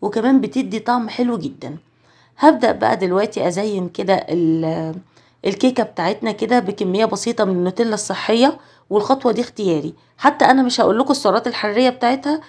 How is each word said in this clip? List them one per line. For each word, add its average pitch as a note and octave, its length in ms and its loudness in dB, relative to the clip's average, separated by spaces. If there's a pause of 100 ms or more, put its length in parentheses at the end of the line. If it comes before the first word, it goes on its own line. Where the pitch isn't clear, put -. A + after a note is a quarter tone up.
وكمان A#3 400 2
بتدي G#3+ 380 -4
طعم A#3 300 -2
حلو A#3+ 280 -2
جدًا. C#3 400 -10 (600)
هبدأ D3 340 4
بقى A#2 260 0
دلوقتي F#3 500 0
أزين F#3+ 420 -4
كده F#3+ 240 -2
ال-، D#3+ 800 -2 (500)
الكيكة B3 380 0
بتاعتنا G#3 480 -4
كده A3 280 0
بكمية G3 460 0
بسيطة A3 380 -2
من F#3+ 100 0
النوتيلا F3+ 400 0
الصحية، A3+ 640 0 (320)
والخطوة A#3 420 0
دي A3+ 100 -2
اختياري، E3 520 -2 (240)
حتى C#4+ 280 2
أنا C4 180 4
مش B3 180 0
هقول G3 180 4
لكم C4 120 0
السعرات A3 360 2
الحرارية A#3 420 0
بتاعتها، C4+ 600 -2